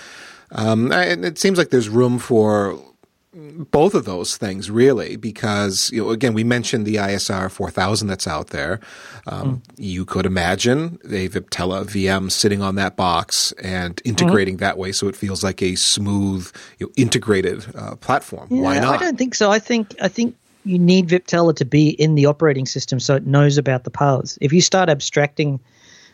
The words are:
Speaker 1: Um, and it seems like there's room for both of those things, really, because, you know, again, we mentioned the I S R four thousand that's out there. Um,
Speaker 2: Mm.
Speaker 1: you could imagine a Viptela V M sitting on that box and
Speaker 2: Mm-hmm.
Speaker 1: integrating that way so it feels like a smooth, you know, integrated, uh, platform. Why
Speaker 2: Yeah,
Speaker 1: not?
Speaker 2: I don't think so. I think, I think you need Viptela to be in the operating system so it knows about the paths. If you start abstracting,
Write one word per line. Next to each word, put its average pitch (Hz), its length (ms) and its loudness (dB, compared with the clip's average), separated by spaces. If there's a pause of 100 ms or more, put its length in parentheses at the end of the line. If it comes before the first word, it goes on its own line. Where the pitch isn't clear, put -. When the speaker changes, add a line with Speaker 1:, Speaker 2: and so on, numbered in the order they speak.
(520)
Speaker 1:
Um, 113 400 0
and 175 320 0
it 170 140 -6
seems 196 180 2
like 170 140 2
there's 120 180 2
room 123 300 2
for 104 600 2 (540)
both 156 600 0
of 127 120 0
those 90 300 -6
things, 98 360 -8
really, 113 420 4
because, 104 800 -4
you 113 100 -2
know, 104 80 -4
again, 113 240 0
we 110 80 0
mentioned 120 420 0
the 107 140 -2
I 98 140 -2
S 98 180 -4
R 95 180 -4
four 95 220 -8
thousand 104 380 -2
that's 95 180 -6
out 156 220 -6
there. 82 320 -6 (480)
Um, - 200 -6
Speaker 2:
Mm. 127 120 -4 (160)
Speaker 1:
you 92 280 -6
could 92 220 -4
imagine 101 800 0
a 92 240 -4
Viptela 95 580 -4
V 101 220 -2
M 95 200 0
sitting 101 320 0
on 98 140 -2
that 98 220 -4
box - 560 -2 (100)
and 90 320 -6
Speaker 2:
Mm-hmm. - 140 -8
Speaker 1:
integrating 98 480 2
that 92 200 -2
way 92 140 -6
so 98 160 -4
it 98 80 -4
feels 98 300 -6
like 92 180 -2
a 92 140 -2
smooth, 98 760 -2 (300)
you - 60 -8
know, - 100 -16
integrated, 107 680 0 (120)
uh, 107 180 -12
platform. - 540 -4
Why 269 260 0
Speaker 2:
Yeah, 277 60 2
Speaker 1:
not? - 200 2
Speaker 2:
I 359 40 -2
don't 320 120 -2
think 254 200 -2
so. 202 160 4
I 214 80 4
think, 226 420 -4
I 196 60 0
think 233 260 -2 (300)
you 180 160 2
need 180 280 6
Viptela 170 460 2
to 147 100 0
be 147 260 4
in 156 260 2
the 143 100 6
operating 143 400 2
system 135 320 -4
so 139 160 2
it 135 140 -2
knows 143 300 4
about 131 260 0
the - 60 -8
paths. - 500 0
If 143 120 0
you 180 80 6
start 185 280 2
abstracting, 143 720 0 (540)